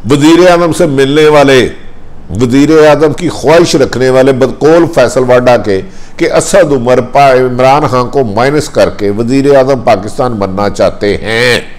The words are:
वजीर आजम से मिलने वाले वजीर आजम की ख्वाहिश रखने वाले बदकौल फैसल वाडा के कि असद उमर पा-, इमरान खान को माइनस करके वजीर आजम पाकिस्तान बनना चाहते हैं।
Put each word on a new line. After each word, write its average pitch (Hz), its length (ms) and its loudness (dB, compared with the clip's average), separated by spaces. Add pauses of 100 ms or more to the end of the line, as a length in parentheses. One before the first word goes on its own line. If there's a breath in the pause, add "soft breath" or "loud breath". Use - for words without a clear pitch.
वजीर 156 420 4
आजम 175 240 2
से 170 140 0
मिलने 139 420 2
वाले 139 340 4 (720)
वजीर 127 400 0 (140)
आजम 151 260 2
की 170 160 -6
ख्वाहिश 165 480 0
रखने 127 340 0
वाले 131 220 2
बदकौल 139 540 2
फैसल 127 380 0
वाडा 123 340 2
के 98 200 -2 (400 loud breath)
कि 160 80 -2
असद 160 460 0
उमर 123 280 0
पा-, 139 360 2
इमरान 127 520 0
खान 123 200 -2
को 135 160 -2
माइनस 127 440 -2
करके 101 420 -2
वजीर 131 460 0
आजम 131 260 0
पाकिस्तान 113 560 -2
बनना 98 300 -4
चाहते 101 540 -2
हैं। 113 400 -2 (160)